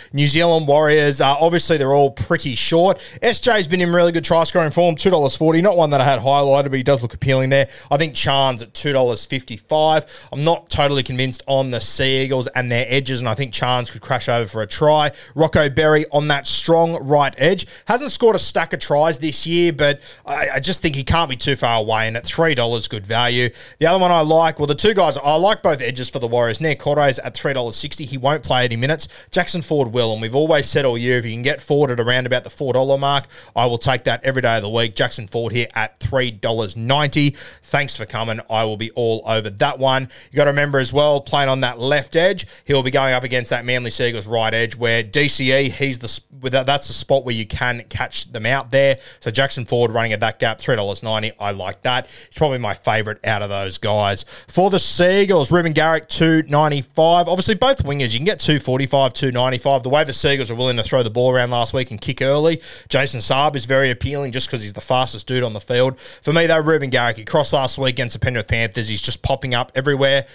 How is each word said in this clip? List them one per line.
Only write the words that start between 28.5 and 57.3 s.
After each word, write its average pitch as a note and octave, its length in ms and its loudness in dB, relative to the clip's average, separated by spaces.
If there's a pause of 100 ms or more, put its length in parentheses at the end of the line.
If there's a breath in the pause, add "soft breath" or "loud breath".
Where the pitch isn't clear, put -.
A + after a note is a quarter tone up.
any A#2+ 100 -2
minutes. C#3 320 -2 (220 loud breath)
Jackson E3+ 320 -2
Ford C3+ 320 -2
will, A#2 180 0
and A2 100 -6
we've A2+ 140 -4
always D3+ 320 2
said C#3+ 180 0
all A#2+ 120 0
year, B2 220 0
if A2+ 60 -6
you A2+ 60 -6
can A#2 120 -8
get C#3+ 180 -2
Ford C#3+ 300 2
at A#2+ 80 -2
around B2 260 0
about B2 180 -2
the A#2 60 -16
four C3 240 -4
dollar C3+ 240 2
mark, C#3 280 0 (300 loud breath)
I A#2+ 120 2
will A#2+ 100 -2
take B2+ 280 0
that A#2+ 180 -2
every C3 180 0
day A#2 140 2
of G#2 80 -2
the G#2 60 -6
week. A2+ 260 -2
Jackson A#2+ 320 -4
Ford A#2 260 -6
here A#2+ 220 -2
at A2 240 -6
three B2+ 320 -2
dollars A2 440 -4
ninety. C#3+ 600 0 (260 loud breath)
Thanks C#3+ 340 -4
for G#2+ 120 -10
coming. A2+ 320 -6 (100)
I A2+ 160 0
will G#2+ 100 -4
be A2+ 160 -8
all A2+ 360 -2
over A2 240 -2
that C#3 260 0
one. C3 320 0 (220 loud breath)
You - 40 -10
gotta C#3+ 140 4
remember C#3+ 300 0
as B2+ 120 -2
well, D3 300 2
playing C#3+ 260 0
on C3 140 0
that B2 160 -2
left C#3 380 -2
edge, F#3 320 0 (180 loud breath)
he'll C3+ 160 2
be B2+ 80 -2
going C3+ 240 2
up B2+ 100 0
against B2 280 -2
that A#2+ 140 -2
Manly B2 260 -2
Seagulls A#2 340 -4
right A2+ 280 0
edge A2+ 220 0
where A#2 280 0
D C3+ 240 0
C C3 260 0
E, C3+ 160 2
he's C3+ 300 -4
the A#2 100 -12
sp-, - 160 -8 (160)
with B2+ 120 -6
that, C3 120 2
that's C#3 220 -2
the B2 60 -8
spot C3+ 300 0
where B2 120 -4
you A2 100 -6
can A#2+ 440 -4
catch - 420 -6
them A#2 160 -6
out B2 240 -2
there. C#3 260 4 (220 loud breath)
So A#2+ 100 -10
Jackson C3+ 360 -2
Ford A#2+ 260 0
running A2+ 200 0
at G#2+ 100 -2
that A2 180 -2
gap, A2+ 180 -2
three C3 180 -2
dollars G2+ 280 -4
ninety. G#2+ 360 -4
I G#2 120 -4
like G2 320 -8
that. B2+ 240 0
He's - 300 -20
probably C#3 200 0
my G#2+ 160 -4
favourite A2 500 -4
out G#2 200 -2
of G2+ 60 -6
those G2 280 -6
guys. G#2 460 0 (240 loud breath)
For F#3 240 2
the F#3+ 80 2
Seagulls, F#3 720 2
Ruben E3+ 220 2
Garrick, D#3 360 2
two D#3+ 380 2
ninety-five. D3+ 800 2
Obviously, F#3 260 0